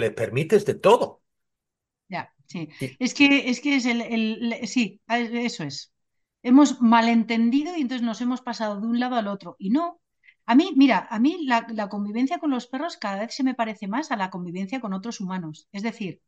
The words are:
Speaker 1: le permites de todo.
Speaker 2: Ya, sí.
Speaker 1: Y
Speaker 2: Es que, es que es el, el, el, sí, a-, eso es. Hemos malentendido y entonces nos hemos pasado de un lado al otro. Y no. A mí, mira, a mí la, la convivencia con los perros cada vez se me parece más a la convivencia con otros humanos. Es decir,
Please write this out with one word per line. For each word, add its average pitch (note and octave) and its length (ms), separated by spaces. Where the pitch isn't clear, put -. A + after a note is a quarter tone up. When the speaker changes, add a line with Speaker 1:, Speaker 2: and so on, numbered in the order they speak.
Speaker 1:
le A2 100
permites C#3+ 540
de A#2+ 100
todo. - 320
Speaker 2:
Ya, F3 240
sí. E3 240
Speaker 1:
Y C3 200
Speaker 2:
Es B3 140
que, C#4 360
es A#3+ 120
que C#4+ 140
es B3 100
el, A#3 160
el, A3+ 520
el, A3+ 140
sí, A3 400
a-, A#3 120
eso A#3 440
es. C#3 300
Hemos B3+ 380
malentendido A#3 960
y E4 60
entonces B3 240
nos A3+ 160
hemos B3 200
pasado G#3+ 380
de A3 80
un A#3 120
lado B3+ 160
al A3 120
otro. G3+ 320
Y F#3+ 100
no. E4+ 320
A A#3 100
mí, F4 220
mira, C4 320
a G#3+ 100
mí D#4+ 260
la, A#3 240
la G#3+ 200
convivencia A3 500
con D#4 120
los B3 160
perros D#4 300
cada G3 240
vez A#3 140
se C#4 80
me C4 120
parece A3 320
más B3+ 240
a B3 60
la F#3+ 120
convivencia F#3+ 500
con G#3+ 140
otros G3+ 260
humanos. F3+ 540
Es G3+ 100
decir, G#3+ 440